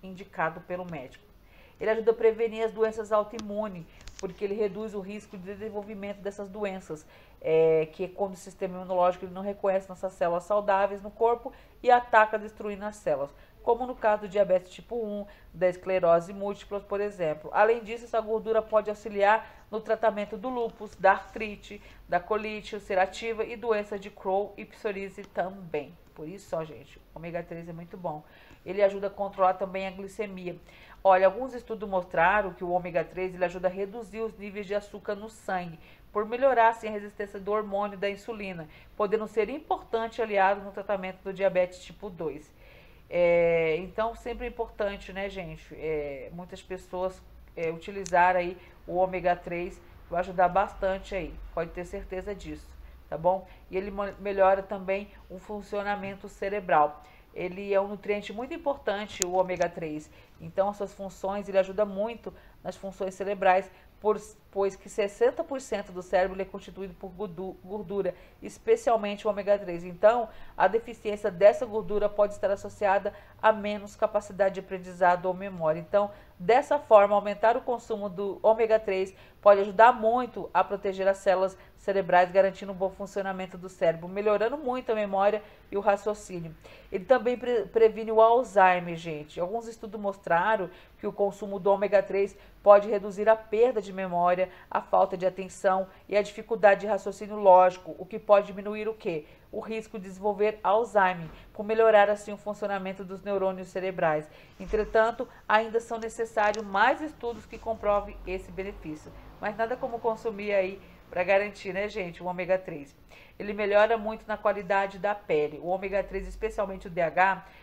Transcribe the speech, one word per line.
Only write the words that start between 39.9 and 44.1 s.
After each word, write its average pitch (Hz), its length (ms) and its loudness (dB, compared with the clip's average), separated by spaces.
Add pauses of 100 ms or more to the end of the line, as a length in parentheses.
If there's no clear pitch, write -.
aliado 202 400 2
no 202 100 -14
tratamento 190 520 -6
do 196 80 -8
diabetes 180 520 0
tipo 196 260 -14
dois. 160 420 -10 (580)
É, 170 680 4
então, 214 380 -4